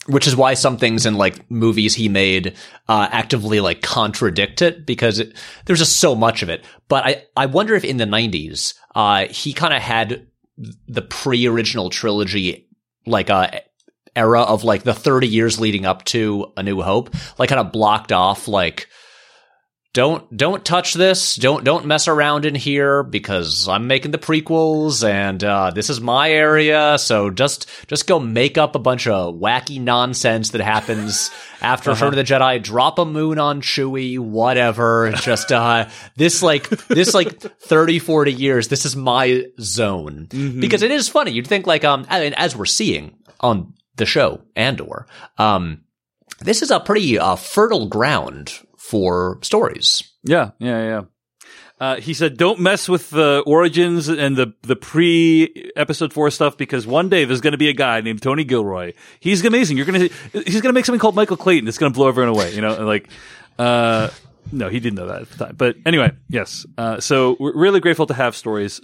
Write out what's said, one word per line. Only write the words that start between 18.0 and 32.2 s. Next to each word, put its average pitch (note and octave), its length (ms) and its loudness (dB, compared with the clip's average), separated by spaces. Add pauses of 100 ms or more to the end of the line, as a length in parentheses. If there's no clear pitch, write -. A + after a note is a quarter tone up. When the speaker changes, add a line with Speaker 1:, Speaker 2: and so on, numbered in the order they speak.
Speaker 1:
off, F#2+ 340 2
like, F#2 420 -2 (1040)
"Don't, C3+ 440 0
don't F3 280 0
touch F3 300 0
this. F#3 420 2
Don't, C3 280 2
don't C#3 220 2
mess D3+ 220 0
around D3 380 2
in D3 100 -2
here C#3 480 0
because G2 640 -4
I'm G#2 180 0
making C3 240 0
the D3 80 -4
prequels D#3 920 0
and, G2 340 -2
uh, G2 300 0
this G2+ 160 -4
is C3 120 -4
my B2+ 320 2
area. D3+ 680 4
So G#2 320 0
just, B2+ 380 -2 (180)
just - 220 -4
go F3 100 4
make B2 400 0
up D3+ 160 2
a C3+ 60 -2
bunch B2+ 260 0
of F#2 300 0
wacky B2+ 440 -2
nonsense B2 720 0
that A#2 100 -4
happens G#2+ 720 -2 (160)
<laughs> - 140 -18
after B2+ 300 -2
Speaker 2:
Uh-huh. B2+ 160 0
Speaker 1:
Return C#3+ 120 0
of C3 80 0